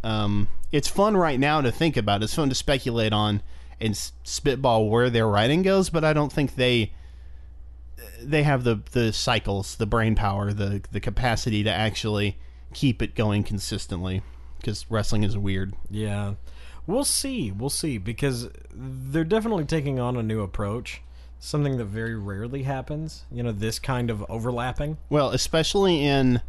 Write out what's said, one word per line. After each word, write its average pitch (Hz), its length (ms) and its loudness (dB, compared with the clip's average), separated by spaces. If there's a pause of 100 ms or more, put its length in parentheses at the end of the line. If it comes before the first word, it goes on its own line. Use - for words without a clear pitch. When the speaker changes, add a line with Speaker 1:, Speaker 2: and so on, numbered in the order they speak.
Speaker 1:
Um, 104 460 4 (240)
it's 147 160 2
fun 202 280 4
right 156 220 4
now 147 220 4
to 127 100 4
think 156 260 2
about. 101 260 2
It's 110 120 -2
fun 151 140 2
to 131 60 0
speculate 117 580 0
on 104 300 2 (380)
and 110 120 0
s-, - 200 -6 (120)
spitball 123 640 2
where 120 220 4
their 113 180 4
writing 117 340 4
goes, 190 280 4
but 160 140 0
I 156 80 4
don't 147 200 2
think 139 240 0
they, 123 360 4 (1300)
they 147 220 2
have 139 220 2
the, 113 160 4 (120)
the 113 200 4
cycles, 101 640 -2
the 110 100 0
brain 110 280 4
power, 101 380 2
the, 101 380 -2
the 101 100 -4
capacity 110 640 0
to 107 80 2
actually 104 640 0 (360)
keep 127 280 2
it - 120 -4
going 104 300 2
consistently, 92 800 -4 (400)
'cause - 280 -4
wrestling 107 340 2
is 101 140 2
weird. 98 360 -2 (160)
Speaker 2:
Yeah. 101 440 -4 (520)
We'll 247 180 0
see. 240 460 -2
We'll 113 200 -4
see, 139 280 -2
because 120 500 -2 (240)
they're 131 520 -2
definitely 208 400 2
taking 143 360 0
on 123 160 0
a 120 60 -2
new 110 200 0
approach, 101 600 -4 (360)
something 143 400 0
that 117 80 -2
very 113 300 -4
rarely 107 480 -6
happens, 147 680 -6
you 120 100 -6
know, 120 100 0
this 110 260 -2
kind 123 320 -2
of 104 180 -4
overlapping. 123 680 -4 (140)
Speaker 1:
Well, 143 200 4
especially 160 720 2
in 131 440 4